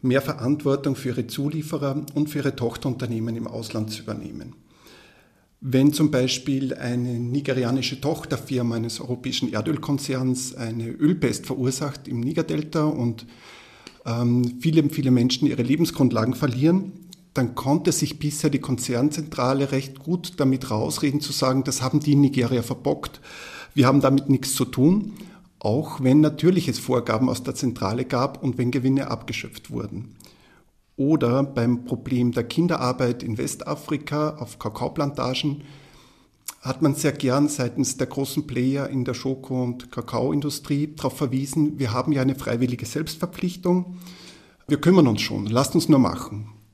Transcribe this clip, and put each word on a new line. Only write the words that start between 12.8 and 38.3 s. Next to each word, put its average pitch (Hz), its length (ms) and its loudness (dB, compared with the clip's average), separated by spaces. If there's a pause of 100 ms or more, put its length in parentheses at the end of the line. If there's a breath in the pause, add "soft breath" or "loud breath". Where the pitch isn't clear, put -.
und, 120 420 0 (800 loud breath)
ähm, 120 520 2
viele, 160 300 4
viele 135 220 0
Menschen 127 360 4
ihre 120 160 2
Lebensgrundlagen 123 720 2
verlieren, 151 600 2 (420)
dann 127 200 0
konnte 147 380 2
sich - 260 -2
bisher 147 300 -2
die 139 100 0
Konzernzentrale 135 1120 0
recht 135 280 -4
gut 175 400 -4
damit 131 320 2
rausreden, 143 500 0
zu 143 120 -6
sagen, 131 300 2
„Das 131 200 -2
haben 131 180 2
die 151 120 2
in 143 100 8
Nigeria 127 400 2
verbockt, - 580 -4 (540 loud breath)
wir 131 120 6
haben 135 140 6
damit 135 300 4
nichts - 240 2
zu 127 100 2
tun“, 175 480 2 (480 loud breath)
auch 135 420 -2
wenn 131 180 8
natürlich 156 460 4
es 123 140 -2
Vorgaben 123 480 0
aus - 160 -2
der 127 100 -4
Zentrale 120 500 -2
gab 135 380 -2
und 123 160 -2
wenn 123 140 0
Gewinne 135 400 2
abgeschöpft - 580 -10
wurden. 113 460 -8 (800 soft breath)
Oder 139 480 4
beim 120 400 0
Problem 123 480 0
der 120 100 0
Kinderarbeit 127 800 0
in 113 160 -4
Westafrika 151 1000 -4
auf - 200 -12
Kakaoplantagen 139 1040 -4 (1000 loud breath)
hat 131 200 -4
man 143 140 4
sehr 143 160 0
gern 139 360 2
seitens 127 480 -2
der 131 120 -2
großen 139 400 -4